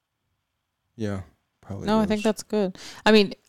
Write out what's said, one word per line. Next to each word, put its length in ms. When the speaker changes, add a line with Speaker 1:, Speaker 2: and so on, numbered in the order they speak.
Speaker 1:
yeah, 260
probably 260
Speaker 2:
No, 140
I 60
think 120
Speaker 1:
those. 60
Speaker 2:
that's 180
good. 360
I 60
mean, 220